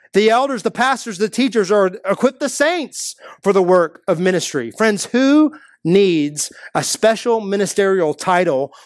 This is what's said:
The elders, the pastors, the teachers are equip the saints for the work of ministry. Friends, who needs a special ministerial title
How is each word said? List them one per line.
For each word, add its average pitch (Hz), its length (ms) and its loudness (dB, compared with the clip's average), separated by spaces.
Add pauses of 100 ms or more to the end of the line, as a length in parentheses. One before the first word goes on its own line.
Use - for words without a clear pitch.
(140)
The 214 160 4
elders, 247 340 0
the 220 80 -4
pastors, 233 460 -4
the 208 100 -2
teachers 226 420 -2
are 202 180 4 (180)
equip 247 340 -2
the 294 80 -2
saints 302 720 -4 (260)
for 196 80 2
the 196 100 2
work 175 460 2
of 175 100 0
ministry. 160 540 -2
Friends, 214 360 -2
who 285 460 2 (300)
needs 160 680 0 (200)
a 147 120 -4
special 226 560 0
ministerial 196 720 0
title 170 580 0 (140)